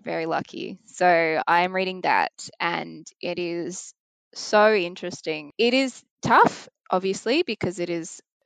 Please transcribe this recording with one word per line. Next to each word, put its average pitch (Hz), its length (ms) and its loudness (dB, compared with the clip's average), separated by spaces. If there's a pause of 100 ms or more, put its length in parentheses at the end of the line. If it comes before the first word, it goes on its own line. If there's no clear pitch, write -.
very 165 240 -4
lucky. - 600 -6
So 165 600 2
I'm 180 280 2
reading 185 280 -2
that, 95 300 2 (260)
and 165 480 -6 (140)
it 175 180 -6
is 175 560 -8 (400)
so 214 400 4
interesting. 175 840 -6
It 233 160 4
is 269 280 0 (200)
tough, - 460 4 (220)
obviously, 202 540 0
because 190 340 -4
it 175 120 -4
is, 165 300 -8 (260)